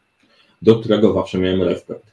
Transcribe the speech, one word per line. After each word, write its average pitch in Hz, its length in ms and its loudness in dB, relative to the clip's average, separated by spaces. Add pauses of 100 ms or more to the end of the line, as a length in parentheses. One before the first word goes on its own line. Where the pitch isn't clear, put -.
(600)
do 110 140 6
którego 107 380 0
zawsze 95 240 -4
miałem 92 240 -2
respekt. - 520 -6